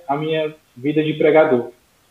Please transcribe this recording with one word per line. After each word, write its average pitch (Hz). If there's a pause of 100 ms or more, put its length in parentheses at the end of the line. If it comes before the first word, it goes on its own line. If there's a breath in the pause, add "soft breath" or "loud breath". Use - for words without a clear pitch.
a 143
minha 156 (220)
vida 151
de 151
pregador. 151 (400)